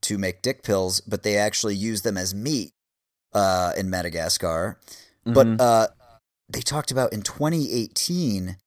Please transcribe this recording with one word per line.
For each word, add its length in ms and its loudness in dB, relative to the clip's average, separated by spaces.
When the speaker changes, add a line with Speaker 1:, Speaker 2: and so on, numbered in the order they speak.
Speaker 1:
to 140 -2
make 240 -4
dick 220 -4
pills, 400 0
but 220 -6
they 120 2
actually 380 0
use 280 -4
them 140 -2
as 180 -4
meat, 360 -4
uh, 420 2
in 140 -4
Madagascar. 880 -2
Speaker 2:
Mm-hmm. 80 -2
Speaker 1:
But, 280 6
uh, 260 6
they 140 -8
talked 280 -4
about 220 0
in 80 -6
twenty 500 -2
eighteen 880 -2